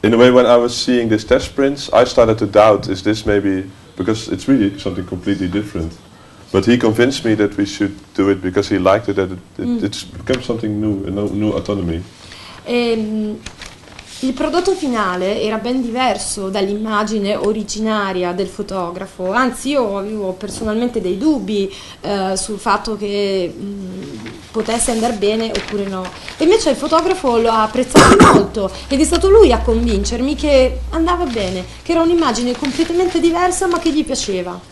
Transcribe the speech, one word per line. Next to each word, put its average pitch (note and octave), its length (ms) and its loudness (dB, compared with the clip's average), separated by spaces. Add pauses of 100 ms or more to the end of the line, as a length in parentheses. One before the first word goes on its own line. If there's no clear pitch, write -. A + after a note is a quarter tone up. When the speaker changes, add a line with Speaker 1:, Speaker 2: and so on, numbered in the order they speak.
Speaker 1:
in A2 100 4
a A2+ 40 4
way, B2 140 8
when B2 160 6
I A#2+ 100 8
was A#2+ 180 2
seeing A#2+ 340 0
these G#2+ 140 0
test - 320 0
prints, C#3 380 -2
I A#2+ 120 6
started A2+ 340 4
to G#2+ 80 0
doubt, G#2 420 6
is F#2+ 140 -4
this G#2+ 220 0
maybe, G2 440 0 (280)
because A2 320 -4
it's - 180 -6
really A2 320 2
something F2+ 260 -6
completely F#2+ 420 -4
different. F2 460 -6 (580)
But G2 140 2
he A#2+ 120 4
convinced A#2+ 460 2
me A2 120 2
that G#2 200 0
we G2+ 100 0
should G2+ 300 -4 (200)
do G2 140 2
it F#2+ 120 0
because F#2+ 260 -2
he G2 120 0
liked G2 300 2
it, G2+ 40 -2
that F#2+ 180 -2
it, F2+ 80 -12 (200)
it, - 80 -6
Speaker 2:
Mm. A#3+ 160 -2
Speaker 1:
it's - 200 -6
become - 380 -6
something G#2+ 400 -4
new, G2+ 240 -2
a E2+ 60 -6
no-, G2+ 200 -4
new G#2 220 -2
autonomy. F#2 480 -4 (640)
Speaker 2:
Ehm, A3 720 -2 (840)
il C4 100 -2
prodotto E4+ 400 0
finale G#3 680 -2
era G#3+ 160 -2
ben B3 240 -2
diverso A3+ 680 -2
dall'immagine G#3 840 -2
originaria G#3 1000 -2
del F#3 140 -4
fotografo, F#3 840 -8
anzi B3 380 -2
io A#3 280 -2
avevo G3+ 360 -6
personalmente A3 680 -4
dei F#3 160 -4
dubbi, G#3 560 -2 (280)
eh, G3 360 -2
sul G3 220 -8
fatto G#3+ 380 -2
che, G3+ 540 -2
mm, F#3+ 580 -10 (420)
potesse A3+ 400 -2
andare A3+ 220 0
bene G#3+ 320 0 (100)
oppure G3+ 320 -4
no. F#3+ 160 -6 (340)
E D4+ 60 0
invece F4+ 280 4
il A#3 40 2
fotografo D#4+ 640 0
lo A#3 100 2
ha A3 140 2
apprezzato - 580 4
<coughs> - 120 10
molto G3+ 360 2 (200)
ed C4+ 100 0
è D#4 60 6
stato E4+ 240 2
lui G4 240 10
a G#3+ 60 2
convincermi A#3 760 0
che C4 540 2
andava F4 340 0
bene, G3 400 -4 (180)
che E4+ 120 -2
era E4 80 4
un'immagine B3 540 2
completamente E4 640 0
diversa F4 480 2
ma F4 120 0
che E4 120 0
gli D4+ 140 0
piaceva. F3+ 540 -6 (120)